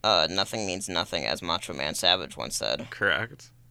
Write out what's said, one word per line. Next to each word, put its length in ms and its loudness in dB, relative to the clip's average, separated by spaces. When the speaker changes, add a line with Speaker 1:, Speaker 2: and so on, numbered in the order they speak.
Speaker 1:
Uh, 260 6
nothing 360 0
means 200 -2
nothing, 380 -2
as 160 0
Macho 320 -2
Man 220 -2
Savage 420 2
once 200 -6
said. 340 -4
Speaker 2:
Correct. 640 0